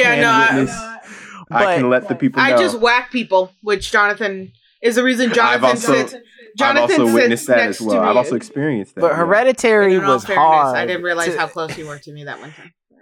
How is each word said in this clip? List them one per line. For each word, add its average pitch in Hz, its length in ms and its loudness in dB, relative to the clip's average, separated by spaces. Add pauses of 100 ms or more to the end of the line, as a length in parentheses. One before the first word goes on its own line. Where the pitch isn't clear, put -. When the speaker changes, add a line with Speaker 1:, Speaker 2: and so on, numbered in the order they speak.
Speaker 1:
yeah, 240 200 2
no, 233 100 4
I 226 260 4
Speaker 2:
witness. - 180 -2 (760)
I 117 120 2
Speaker 3:
But 185 140 2
Speaker 2:
can 127 140 0
let 160 160 0
the - 80 -6
people 143 260 -2
Speaker 1:
I 269 100 2
Speaker 2:
know. 254 60 4
Speaker 1:
just 240 220 0
whack 240 320 0
people, 185 400 -2 (100)
which 208 300 -4
Jonathan 208 600 -2 (300)
is 226 140 0
the 247 80 2
reason 254 260 0
Speaker 2:
I've - 60 -2
Speaker 1:
Jonathan 233 340 2
Speaker 2:
also, 233 240 0
Speaker 1:
sits, - 220 -2
Speaker 2:
I've - 60 -20 (360)
Speaker 1:
Jonathan 294 240 2 (200)
Speaker 2:
also 120 40 2
Speaker 1:
sits 113 80 2
Speaker 2:
witnessed 117 340 2
that 123 100 4
Speaker 1:
next 113 240 -2
Speaker 2:
as 110 40 -6
well. 104 120 0
Speaker 1:
to 92 40 2
me. 90 60 0
Speaker 2:
I've 107 100 2
also 123 180 0
experienced 131 600 -6
that, 185 60 -12
Speaker 3:
But 165 100 2
Speaker 2:
yeah. 139 60 -2
Speaker 3:
Hereditary 208 800 2
Speaker 1:
In 185 80 0
all 196 120 0
Speaker 3:
was - 100 -4
Speaker 1:
fairness, 185 180 0
Speaker 3:
hard 147 340 2
Speaker 1:
I 170 100 -2
didn't 175 160 -6
realize 170 300 -2
Speaker 3:
to 151 60 -4
Speaker 1:
how 156 80 -2
close 160 300 -10
you 156 80 -14
were 147 140 -16
to 147 120 -20
me 147 120 -18
that 143 160 -14
one 151 140 -20
time. - 200 -20 (280)